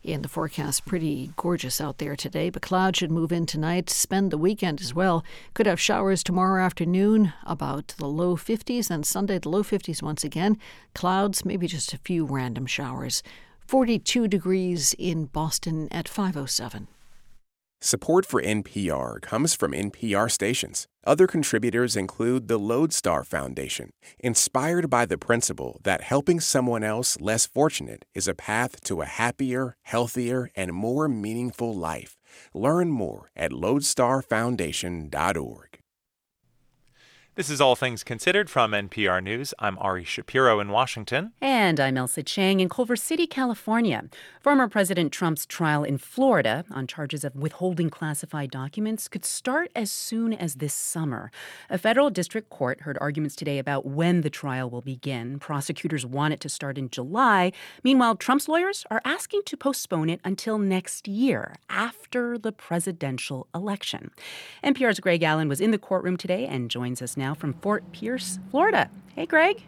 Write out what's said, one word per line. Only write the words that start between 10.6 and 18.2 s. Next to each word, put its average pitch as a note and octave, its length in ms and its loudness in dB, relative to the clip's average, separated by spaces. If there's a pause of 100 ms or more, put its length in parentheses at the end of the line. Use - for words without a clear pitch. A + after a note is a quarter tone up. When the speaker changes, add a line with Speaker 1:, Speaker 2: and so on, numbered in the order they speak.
Speaker 1:
Clouds, G3 520 0
maybe F3 240 -2
just E3 260 -4
a - 40 -10
few E3 280 0
random B2+ 400 -2
showers. C3 560 -4 (440)
Forty-two A#3+ 600 2
degrees F3+ 720 2
in E3 260 -2
Boston D#3 680 -4
at - 160 -6
five F#3 300 -2
oh C#3 80 -4
seven. A#2 420 -6 (960)
Speaker 2:
Support - 460 2